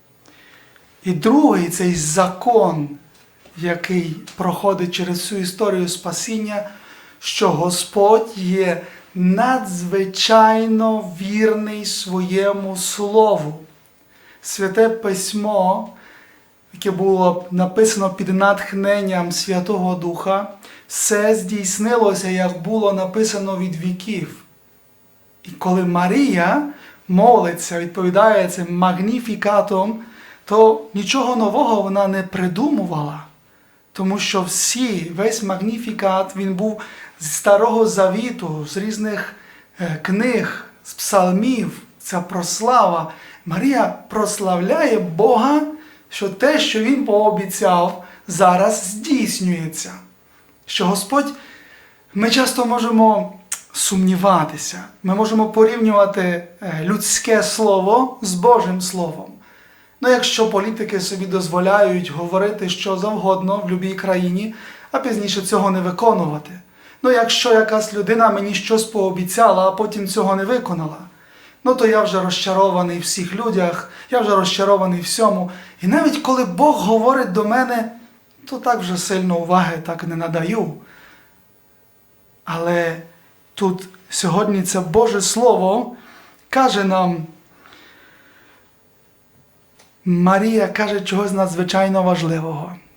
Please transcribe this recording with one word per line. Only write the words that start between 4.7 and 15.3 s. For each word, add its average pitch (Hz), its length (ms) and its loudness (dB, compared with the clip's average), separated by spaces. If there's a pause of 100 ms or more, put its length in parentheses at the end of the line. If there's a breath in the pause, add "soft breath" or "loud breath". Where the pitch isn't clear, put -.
через 180 240 -4
всю 202 220 -6
історію 185 460 -2
спасіння, 208 840 -6 (500 loud breath)
що - 300 -2
Господь 202 880 2
є 185 460 -2 (340 loud breath)
надзвичайно 214 2000 2 (100)
вірний 214 640 -2
своєму 190 920 -2
слову. 202 800 0 (840 soft breath)
Святе 196 480 0
Письмо, 208 1000 -2 (840 loud breath)